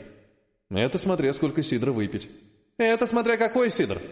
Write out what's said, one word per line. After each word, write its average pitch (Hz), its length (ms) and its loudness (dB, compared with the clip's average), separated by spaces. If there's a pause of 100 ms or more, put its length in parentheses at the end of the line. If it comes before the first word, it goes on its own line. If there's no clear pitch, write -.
(720)
«Это 113 280 0
смотря 160 340 0
сколько 151 300 -2
сидра 131 300 0
выпить». 104 360 -4 (500)
«Это 226 280 2
смотря 233 300 2
какой 226 340 2
сидр». 98 300 -2 (120)